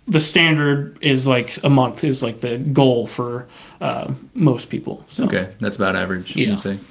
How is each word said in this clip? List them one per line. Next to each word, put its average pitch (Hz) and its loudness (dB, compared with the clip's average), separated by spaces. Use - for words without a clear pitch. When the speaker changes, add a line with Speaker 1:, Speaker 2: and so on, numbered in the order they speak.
Speaker 1:
the 160 2
standard 151 2
is, 131 2
like, 123 0
a 143 4
month 127 4
is, 135 0
like, 113 -6
the 120 -4
goal 131 2
for, 120 -6
uh, 123 -4
most 143 2
people. - -8
So. - -4
Speaker 2:
Okay, 98 0
that's 104 -4
about 95 0
average, 92 -4
Speaker 1:
Yeah. 107 0
Speaker 2:
you'd 101 -2
say. 98 -4